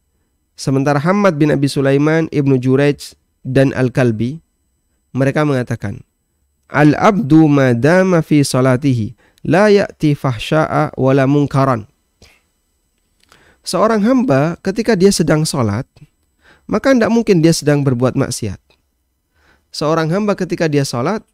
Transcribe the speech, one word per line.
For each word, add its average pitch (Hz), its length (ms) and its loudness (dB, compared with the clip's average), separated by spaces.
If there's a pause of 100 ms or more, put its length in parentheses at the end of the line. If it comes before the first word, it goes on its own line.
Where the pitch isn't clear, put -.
(560)
sementara 139 480 -2
Hammad 190 360 0
bin 151 120 2
Abi 143 200 0
Sulaiman, 147 600 0
Ibnu 135 280 0
Jurayj 135 560 -2 (320)
dan 135 280 2
Al-Kalbi, 123 680 -2 (720)
mereka 139 320 0
mengatakan, 120 560 -6 (640)
"Al-abdu 156 800 2
ma 139 240 2
dama 170 480 2
fi 151 240 0
salatihi 127 720 -2 (320)
la 202 240 2
ya'ti 156 480 0
fahsya'a 147 800 -4
wala 135 280 2
munkaran." 135 600 0 (1800)
Seorang 214 400 0
hamba 175 560 0
ketika 208 400 -2
dia 196 160 4
sedang 156 320 0
salat, 117 400 -4 (800)
maka 240 240 0
tidak 226 200 2
mungkin 220 280 2
dia 165 160 4
sedang 143 280 0
berbuat 127 360 -2
maksiat. 101 400 -6 (1160)
Seorang 160 320 -2
hamba 202 320 -2
ketika 170 320 -4
dia 143 160 0
salat 156 320 -4 (140)